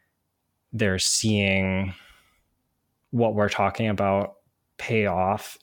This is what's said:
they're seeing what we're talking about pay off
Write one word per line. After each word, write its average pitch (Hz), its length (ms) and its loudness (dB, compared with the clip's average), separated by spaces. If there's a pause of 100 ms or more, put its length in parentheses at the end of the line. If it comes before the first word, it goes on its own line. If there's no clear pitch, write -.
(720)
they're 104 260 0
seeing 95 920 0 (1160)
what 117 240 2
we're 104 160 2
talking 104 380 0
about 98 480 0 (420)
pay 113 260 -2
off 95 580 -2